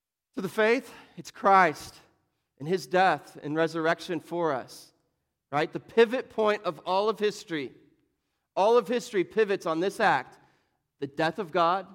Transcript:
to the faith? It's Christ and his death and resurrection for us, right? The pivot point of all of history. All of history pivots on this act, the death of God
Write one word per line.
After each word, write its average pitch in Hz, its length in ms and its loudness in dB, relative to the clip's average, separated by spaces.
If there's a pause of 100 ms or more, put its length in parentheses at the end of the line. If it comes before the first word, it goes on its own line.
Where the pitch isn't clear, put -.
(360)
to - 60 -8
the 185 60 -6
faith? 226 440 0 (240)
It's - 140 -16
Christ 190 640 2 (640)
and 139 100 -10
his 165 180 -4
death 170 560 0
and 147 140 -6
resurrection 165 640 -2
for 165 320 -4
us, - 400 -10 (580)
right? 156 220 -2
The 160 80 -8
pivot 233 480 0
point 208 360 0
of 160 200 -6
all 190 240 0
of 214 100 -2
history. 170 540 -6 (840)
All 214 220 4
of 208 120 2
history 220 360 -2
pivots 202 400 -2
on 165 160 -2
this 196 200 -2
act, 160 360 0 (640)
the 143 60 -6
death 160 320 -2
of 180 120 -8
God 180 440 2